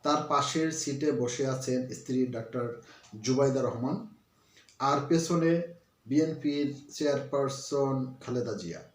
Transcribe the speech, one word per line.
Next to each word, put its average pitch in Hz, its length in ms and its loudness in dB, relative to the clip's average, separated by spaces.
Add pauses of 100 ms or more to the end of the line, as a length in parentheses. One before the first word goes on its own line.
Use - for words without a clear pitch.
তার 147 260 2
পাশের 156 420 0
সিটে 143 400 -2
বসে 127 360 0
আছেন 131 420 -2
স্ত্রী 127 380 -2
ডাক্তার 123 540 -6 (400)
জুবাইদা 131 400 2
রহমান, 123 460 -2 (720)
আর 139 180 4 (100)
পেছনে 165 540 4 (440)
বিএনপির 143 880 0
চেয়ারপারসন 139 1300 0
খালেদা 123 320 -2
জিয়া। 85 280 -8 (140)